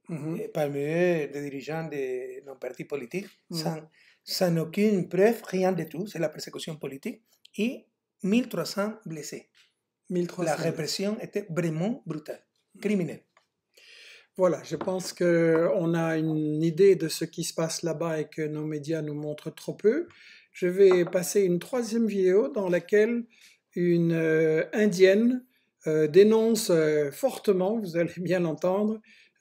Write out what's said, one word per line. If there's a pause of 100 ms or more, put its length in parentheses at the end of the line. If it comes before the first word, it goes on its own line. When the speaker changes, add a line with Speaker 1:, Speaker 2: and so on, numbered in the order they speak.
Speaker 1:
Mhm.
Speaker 2:
et
parmi
eux,
des
dirigeants
de
nos
partis
politiques, (200)
Speaker 1:
Mhm.
Speaker 2:
sans, (440)
sans
aucune
preuve,
rien
du
tout.
C'est
la
persécution
politique. (340)
Et (380)
mille
trois
cents (120)
blessés. (600)
Speaker 1:
Mille
trois
cents
Speaker 2:
La
Speaker 1:
blessés.
Speaker 2:
répression
était
vraiment
brutale, (380)
criminelle. (1120)
Speaker 1:
Voilà,
je
pense
qu'on
a
une
idée
de
ce
qui
se
passe
là-bas
et
que
nos
médias
nous
montrent
trop
peu. (440)
Je
vais
passer
une
troisième
vidéo
dans
laquelle (500)
une,
euh,
Indienne, (420)
euh,
dénonce,
euh,
fortement,
vous
allez
bien
l'entendre, (400)